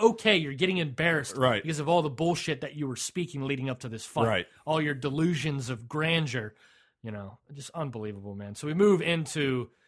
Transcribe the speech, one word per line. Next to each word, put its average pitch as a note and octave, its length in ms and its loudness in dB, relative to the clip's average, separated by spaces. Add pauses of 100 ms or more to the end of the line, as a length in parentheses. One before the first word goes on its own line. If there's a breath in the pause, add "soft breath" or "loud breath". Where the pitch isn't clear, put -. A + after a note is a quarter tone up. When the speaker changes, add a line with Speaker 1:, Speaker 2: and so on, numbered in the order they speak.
Speaker 1:
okay. A3 380 6
You're C#3+ 160 -4
getting F#3 240 0
embarrassed D#3 580 0
Speaker 2:
Right. B2 260 4
Speaker 1:
because D#3 180 -4
of C#3+ 80 -4
all E3+ 140 6
the D3+ 60 0
bullshit D#3 540 -2
that D3 140 -8
you D3 120 -4
were B2 80 -6
speaking D3+ 460 -6
leading C3+ 260 -2
up B2+ 120 -4
to B2+ 100 -10
this A2 160 -10
fight. C3+ 220 2
Speaker 2:
Right. F#2 180 2 (180 soft breath)
Speaker 1:
All D#3 160 0
your D3 140 0
delusions C#3 760 0
of A#2+ 180 -8
grandeur, D3+ 640 0 (480 soft breath)
you A2+ 80 -8
know, G2+ 280 -10 (140)
just C#3 220 -14
unbelievable, G#2+ 600 -8
man. G2+ 200 -10
So - 120 -8
we D#3 80 -2
move G3 280 8
into C#3+ 680 0 (180)